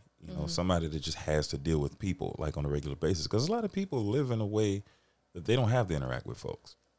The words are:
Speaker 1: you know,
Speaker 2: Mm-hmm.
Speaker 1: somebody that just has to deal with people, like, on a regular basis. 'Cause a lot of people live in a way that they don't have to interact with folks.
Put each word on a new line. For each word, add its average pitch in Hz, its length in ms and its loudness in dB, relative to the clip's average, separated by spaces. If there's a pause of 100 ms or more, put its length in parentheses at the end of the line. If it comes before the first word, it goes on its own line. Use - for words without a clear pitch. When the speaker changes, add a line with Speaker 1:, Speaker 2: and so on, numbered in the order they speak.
(200)
Speaker 1:
you 80 140 -16
know, 73 60 -4
Speaker 2:
Mm-hmm. 73 80 -2
Speaker 1:
somebody 85 400 2
that 76 120 -4
just - 180 -4
has 76 300 2
to 69 100 -4
deal 76 200 2
with 71 200 -2
people, - 400 -2
like, 76 200 -4
on 73 80 0
a - 20 0
regular 71 280 -2
basis. 80 300 0
'Cause 120 220 2
a 208 40 0
lot 233 120 0
of 196 80 -4
people 151 320 -2
live 127 260 0
in 113 120 0
a 104 40 0
way 104 360 2 (500)
that 87 140 -10
they 110 100 6
don't 113 140 4
have 120 180 4
to 82 60 0
interact 64 320 -2
with 58 120 -8
folks. - 380 -10 (220)